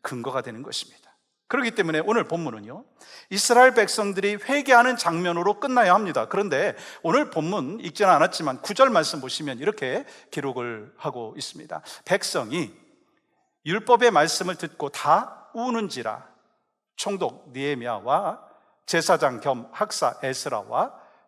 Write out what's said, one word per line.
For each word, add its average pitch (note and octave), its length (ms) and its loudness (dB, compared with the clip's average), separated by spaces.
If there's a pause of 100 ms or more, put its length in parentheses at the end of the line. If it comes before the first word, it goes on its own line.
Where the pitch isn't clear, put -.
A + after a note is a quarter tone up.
근거가 B2+ 380 -6
되는 A#2 200 -12
것입니다. - 540 -14 (320)
그렇기 B3 240 -2
때문에 D#3+ 340 0
오늘 G#3+ 200 2
본문은요, C#3 600 -8 (460)
이스라엘 B3 420 6
백성들이 G3+ 640 0
회개하는 B3+ 640 4
장면으로 F3 600 0
끝나야 B3 360 4
합니다. E3+ 320 0
그런데 F#3+ 480 0 (260)
오늘 E3+ 300 0
본문 E3 480 -4
읽지는 F#3 320 2
않았지만 D3+ 500 2
구 G#3 140 -8
절 C4 160 6
말씀 D#3+ 280 0
보시면 C3 380 -8
이렇게 E3+ 480 -4 (240)
기록을 A#2+ 680 -8
하고 A#2+ 400 -8
있습니다. - 440 -12 (240)
"백성이 D3 680 -4 (920)
율법의 A3 460 4
말씀을 F3 440 2
듣고 D3+ 340 -8
다 - 640 0
우는지라." G3+ 720 -6 (720)
총독 - 560 -6
느헤미야와 C3+ 920 -4 (440)
제사장 D3+ 560 2
겸 B2 320 -4
학사 E3 500 -2
에스라와 C3 720 -4 (340)